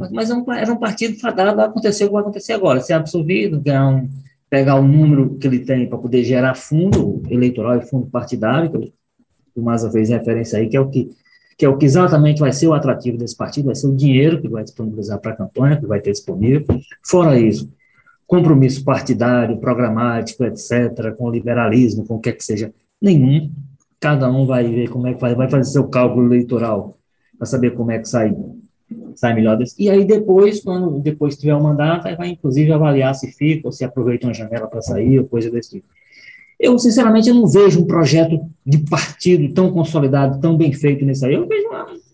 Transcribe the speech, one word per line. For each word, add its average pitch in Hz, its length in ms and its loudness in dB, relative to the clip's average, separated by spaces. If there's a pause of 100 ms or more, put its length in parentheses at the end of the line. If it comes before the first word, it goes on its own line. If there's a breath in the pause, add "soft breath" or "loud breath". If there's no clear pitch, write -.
(120)
mas 226 200 -4
é - 20 -2
um, 247 180 -4
era 233 220 -4
um 226 40 -4
partido 226 420 -6
fadado 208 420 0
a 220 40 4
acontecer 208 400 0
o - 20 4
que 202 60 -2
vai 208 80 0
acontecer 208 320 -8
agora, 165 280 2
ser - 120 -4
absolvido, 165 640 -2
ganhar 135 280 0
um, 131 220 0 (400 loud breath)
pegar 139 260 2
o 139 120 4
número 147 480 4
que - 100 -4
ele 127 140 0
tem 127 280 -2
pra 117 100 -8
poder 123 260 0
gerar 127 320 0
fundo - 760 -2
eleitoral 123 480 0
e 117 80 -6
fundo 127 220 -4
partidário, 123 640 -4
que - 60 -6
o, - 140 -8 (680)
o - 20 -6
Maza 117 280 -2
fez 110 180 0
referência 113 480 -2
aí, 110 100 0
que 139 100 -2
é 135 40 4
o 135 80 -2
que, 127 220 -4 (440 soft breath)
que 151 100 0
é 135 40 6
o 135 80 2
que 156 80 2
exatamente 151 540 4
vai 135 120 2
ser - 160 0
o 160 60 4
atrativo 123 420 -2
desse 117 220 -10
partido, 135 300 -6
vai 113 80 -2
ser - 100 -4
o 135 100 0
dinheiro 139 460 4
que 110 60 -8
vai 110 160 -8
disponibilizar 107 560 -8
pra 110 160 -8
campanha, 135 420 0
que 143 80 -6
vai 101 160 -2
ter 101 120 -2
disponível. 113 520 -4 (400 loud breath)
Fora 165 340 4
isso, 110 300 0 (560 soft breath)
compromisso 151 600 4
partidário, 120 720 0
programático, 117 880 -2
et 104 100 -4
cetera, 117 560 -4
com 120 180 -6
liberalismo, 117 760 0
com 113 100 -6
o 110 40 -6
que 123 100 -6
é - 20 -2
que - 120 -10
seja, 107 280 -6 (300)
nenhum. 151 500 4 (480)
Cada 135 320 0
um 135 140 0
vai 123 220 0
ver 117 220 -2
como 123 180 -6
é 123 60 -4
que - 60 -14
vai, 120 160 -2
vai 127 140 0
fazer 135 200 0
seu 139 180 0
cálculo 123 400 2
eleitoral 117 680 -2 (420)
pra 113 80 -10
saber 120 260 0
como 117 200 -4
é 113 80 -4
que - 80 -12
sai, 113 260 -2 (840)
sai 117 180 -2
melhor 110 240 2
desse. 123 200 -6
E 202 120 0
aí 196 160 4
depois, 208 560 4
quando 180 400 -4
depois 147 340 -2
tiver 147 200 0
o 147 60 2
mandato, 156 460 0
aí 175 80 -8
vai 175 140 -8
inclusive 151 420 0
avaliar 143 440 2
se 127 180 -10
fica 147 340 -2
ou 123 40 -8
se - 120 -10
aproveita 123 440 -4
uma 113 60 -4
janela 110 340 -10
pra 113 140 -10
sair 123 380 0
ou 135 60 -2
coisa 117 260 -4
desse 117 200 -8
tipo. - 160 -18 (720 loud breath)
Eu, 247 180 4
sinceramente, 226 520 4
eu 240 60 6
não 226 120 6
vejo 175 320 6
um 170 60 2
projeto 160 540 2 (260)
de 147 140 2
partido 156 760 0
tão 185 180 2
consolidado, 143 720 0
tão 165 160 2
bem 151 160 2
feito 139 320 0
nisso 135 200 -2
aí. 135 80 0
Eu 339 140 -2
vejo 427 220 -2
uma, - 180 -12 (260)